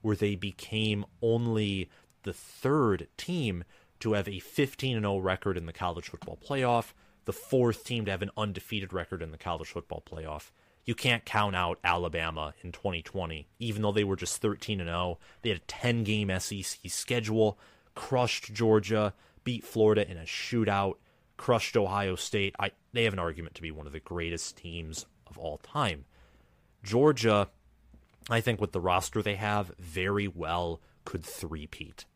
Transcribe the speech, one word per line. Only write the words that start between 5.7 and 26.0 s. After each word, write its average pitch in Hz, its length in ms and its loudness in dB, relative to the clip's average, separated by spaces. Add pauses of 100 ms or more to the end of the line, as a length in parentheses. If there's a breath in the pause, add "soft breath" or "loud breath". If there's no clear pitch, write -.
college 85 360 -4
football - 340 -12
playoff, 123 500 2 (340 soft breath)
the - 60 -2
fourth 120 520 2
team 113 220 -2
to 101 40 -2
have 95 120 -2
an 101 140 -4
undefeated 98 560 -4
record 90 300 -4
in 80 80 -8
the 80 80 -14
college 82 300 -6
football 80 360 -8
playoff. 78 460 -10 (360 soft breath)
You 117 80 -2
can't 120 320 2
count 104 280 2
out 90 300 0
Alabama 82 760 0
in 87 100 -10
twenty 87 300 -4
twenty, 82 460 -8 (100)
even 110 240 -2
though 104 100 2
they 104 100 4
were 98 140 2
just - 240 -6
thirteen 104 400 -2
and 85 80 -4
oh. 87 300 -2 (240 loud breath)
They 117 80 -2
had 95 80 0
a - 100 -14
ten-game 107 640 0
S 92 200 -2
E 98 120 -6
C - 260 -8
schedule, 110 680 2 (360 soft breath)
crushed - 580 0
Georgia, 107 600 4 (320 soft breath)
beat 120 180 -4
Florida 107 480 6
in 92 60 -8
a 82 60 -12
shootout, 98 720 0 (420 soft breath)
crushed - 400 2
Ohio 98 400 2
State. 98 420 -2
I, 98 140 -2 (220)
they 120 100 2
have 110 80 4
an 98 60 -4
argument 82 380 -4
to - 60 -12
be 82 80 -6
one 76 160 -12
of 71 60 -12
the 78 80 -10
greatest 85 560 -6
teams 82 480 -10 (220)
of - 100 -20
all 73 220 -6
time. 92 480 -4 (760 soft breath)